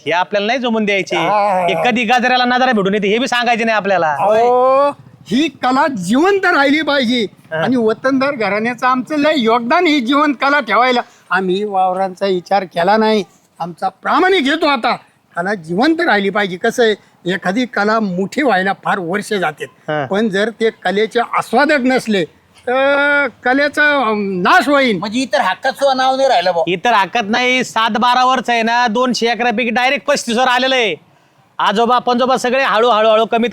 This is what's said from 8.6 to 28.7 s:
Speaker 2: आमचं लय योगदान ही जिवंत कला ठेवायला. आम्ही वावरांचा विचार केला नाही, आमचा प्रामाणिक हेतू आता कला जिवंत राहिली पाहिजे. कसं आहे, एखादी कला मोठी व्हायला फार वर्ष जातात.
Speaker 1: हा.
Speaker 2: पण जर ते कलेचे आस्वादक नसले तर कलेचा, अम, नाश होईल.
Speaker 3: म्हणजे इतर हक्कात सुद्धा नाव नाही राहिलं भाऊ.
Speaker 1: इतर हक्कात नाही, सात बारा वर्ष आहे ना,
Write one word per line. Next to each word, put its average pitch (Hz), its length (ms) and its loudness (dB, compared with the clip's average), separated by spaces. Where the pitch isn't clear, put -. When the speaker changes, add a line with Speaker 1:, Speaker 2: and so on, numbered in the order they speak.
Speaker 2:
आमचं 254 320 -2
लय 302 180 2
योगदान 240 500 0
ही 294 140 2
जिवंत 285 400 0
कला 285 200 0
ठेवायला. 240 400 2
आम्ही 190 340 0
वावरांचा 190 600 -2
विचार 190 380 0
केला 180 320 0
नाही, 214 280 0
आमचा 175 300 -6
प्रामाणिक 311 540 0
हेतू 311 240 0
आता 247 300 -2
कला 185 180 -4
जिवंत 208 460 0
राहिली 208 300 0
पाहिजे. 190 260 -4
कसं 226 260 -2
आहे, 214 120 2
एखादी 196 320 -2
कला 214 360 -2
मोठी 196 420 -4
व्हायला 190 300 0
फार 190 140 -2
वर्ष 185 340 -6
जातात. 160 340 -4
Speaker 1:
हा. 151 160 -2
Speaker 2:
पण 214 220 0
जर 202 220 -2
ते 220 200 -2
कलेचे 214 500 -2
आस्वादक 254 600 0
नसले 226 440 0
तर 277 600 0
कलेचा, 285 520 2
अम, 208 460 -2
नाश 269 260 4
होईल. 262 300 2
Speaker 3:
म्हणजे 214 220 -6
इतर 269 200 -2
हक्कात 214 320 -2
सुद्धा 269 220 0
नाव 262 220 0
नाही 269 120 2
राहिलं 185 220 2
भाऊ. 165 160 0
Speaker 1:
इतर 190 260 0
हक्कात 196 360 0
नाही, 247 360 0
सात 226 260 -2
बारा 247 340 2
वर्ष 254 260 0
आहे 233 120 0
ना, 240 240 0